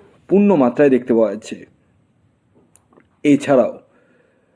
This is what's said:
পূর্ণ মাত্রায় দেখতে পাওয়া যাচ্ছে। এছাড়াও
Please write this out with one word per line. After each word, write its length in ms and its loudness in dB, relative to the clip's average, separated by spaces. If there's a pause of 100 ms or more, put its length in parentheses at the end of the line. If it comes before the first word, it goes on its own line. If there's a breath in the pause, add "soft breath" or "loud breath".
(280 loud breath)
পূর্ণ 260 2
মাত্রায় 360 2
দেখতে 240 -2
পাওয়া 180 0
যাচ্ছে। 260 -16 (1700)
এছাড়াও 500 0 (800)